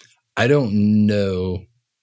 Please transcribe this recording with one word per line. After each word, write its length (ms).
I 100
don't 600
know, 560